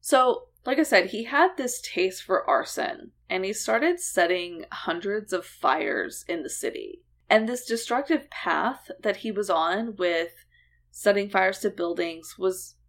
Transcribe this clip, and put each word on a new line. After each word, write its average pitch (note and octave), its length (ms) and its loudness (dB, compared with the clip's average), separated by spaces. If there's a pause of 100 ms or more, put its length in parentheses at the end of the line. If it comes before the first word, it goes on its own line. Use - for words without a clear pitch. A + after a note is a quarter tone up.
So, B3+ 480 4 (160)
like C4 140 0
I D#4+ 40 4
said, F#3 280 4
he A3+ 140 -4
had E4 340 2
this B3 240 -4
taste F#3 400 -2
for - 260 0
arson, - 640 -2 (160)
and F#3 160 -2
he G3 80 -2
started C4+ 480 2
setting F3 720 0
hundreds G3+ 640 -4
of F3+ 100 -2
fires - 800 -2
in E3+ 160 -4
the C3 60 -8
city. - 540 -8 (260)
And A3 180 6
this A#3+ 200 -4
destructive B3 640 0
path F3+ 600 -2 (100)
that G3+ 160 0
he A3 160 -6
was G3 180 -2
on F#3+ 460 0
with E3+ 500 0 (440)
setting G3+ 380 2
fires F#3+ 320 2
to G#3 100 0
buildings E3+ 680 -4
was F#3 380 -2 (120)